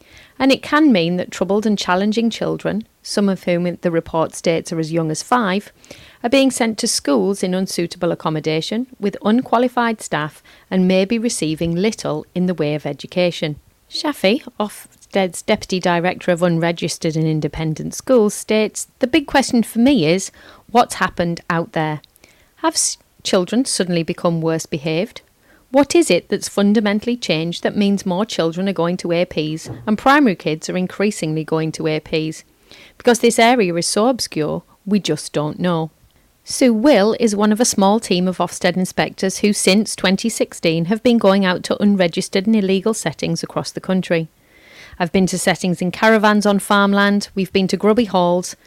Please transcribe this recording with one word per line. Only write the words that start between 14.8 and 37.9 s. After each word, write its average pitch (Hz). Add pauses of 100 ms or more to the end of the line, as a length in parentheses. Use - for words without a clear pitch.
Deputy 208
Director 175
of 170
Unregistered 170
and 160
Independent 156
Schools, 220
states, - (120)
"The 247
big 285
question 254
for -
me 240
is, 180 (400)
what's -
happened 175
out 170
there? 156 (560)
Have 330
s-, - (240)
children 208
suddenly 175
become 170
worse 160
behaved? 160 (500)
What 277
is 339
it -
that's 196
fundamentally 208
changed 170
that -
means 202
more 190
children 175
are 190
going 170
to 175
A 170
Ps 156 (160)
and 214
primary 269
kids 160
are 175
increasingly 180
going 160
to 160
A 156
Ps? 156 (540)
Because 233
this 233
area 226
is 170
so 208
obscure, 160 (220)
we 196
just -
don't 151
know." 165 (520)
Sue 247
Will 220
is 208
one 214
of 214
a 247
small 202